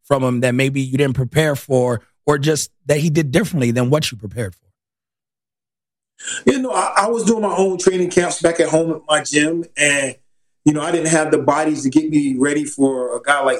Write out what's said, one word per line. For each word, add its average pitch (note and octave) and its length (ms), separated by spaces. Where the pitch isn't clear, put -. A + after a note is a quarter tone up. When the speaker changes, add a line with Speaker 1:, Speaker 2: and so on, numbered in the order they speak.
Speaker 1:
from C#3 180
him B2 180
that B2 140
maybe C3+ 260
you C3 160
didn't C3+ 200
prepare C#3+ 400
for, B2 440
or D3 140
just D3 320
that D3 120
he D#3+ 120
did D3+ 220
differently D#3 400
than B2 180
what D3+ 200
you B2 60
prepared G2 380
for? - 140
Speaker 2:
You C#4 140
know, B3+ 100
I, - 280
I G3+ 100
was A#3 160
doing G#3+ 180
my F#3+ 120
own F#3+ 240
training F3+ 320
camps F3 300
back E3+ 200
at D#3 80
home D#3+ 240
at D#3 160
my D3+ 160
gym, D#3 400
and, C#3+ 400
you D3+ 80
know, D3+ 80
I E3 120
didn't D#3+ 160
have D#3 240
the D3+ 60
bodies C#3+ 440
to C3+ 80
get D#3 200
me C#3+ 260
ready D3 280
for B2+ 520
a A#2+ 40
guy C#3+ 220
like C3 180